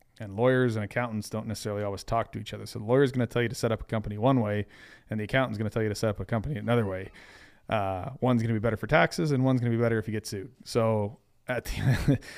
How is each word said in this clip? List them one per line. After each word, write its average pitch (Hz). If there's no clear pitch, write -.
And 98
lawyers 127
and 107
accountants 110
don't 110
necessarily 104
always 101
talk 117
to 104
each 107
other. 104
So -
the 107
lawyer's 127
gonna 123
tell 120
you 117
to -
set 113
up 107
a -
company 107
one 127
way, 104
and 110
the 107
accountant's 120
gonna 107
tell 113
you 110
to 101
set 110
up 104
a 98
company 117
another 113
way. 95
Uh, 98
one's 123
gonna 113
be 110
better 110
for 110
taxes, 160
and 131
one's 131
gonna 120
be 117
better 113
if 107
you 107
get 107
sued. 95
So 110
at 123
the 127